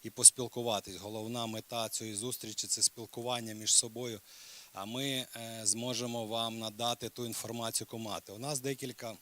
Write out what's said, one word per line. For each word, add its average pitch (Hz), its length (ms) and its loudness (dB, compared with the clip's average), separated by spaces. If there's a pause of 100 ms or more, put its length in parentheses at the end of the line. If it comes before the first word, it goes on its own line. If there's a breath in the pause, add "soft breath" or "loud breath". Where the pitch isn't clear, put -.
і 113 60 -6
поспілкуватись. 117 880 6
Головна 110 480 -4
мета 110 440 -4
цієї 110 260 -4
зустрічі — 107 520 -4
це - 140 2
спілкування 117 720 0
між 107 200 2
собою, 117 460 4 (540 loud breath)
а 95 120 -6
ми, 123 200 -2
е, 117 580 -4
зможемо 120 640 2
вам 113 340 0
надати 113 500 -2
ту 123 160 -6
інформацію, 113 640 -4
яку 117 80 -8
мати. 104 340 -6
У 98 60 -10
нас 135 220 -4
декілька 123 640 -6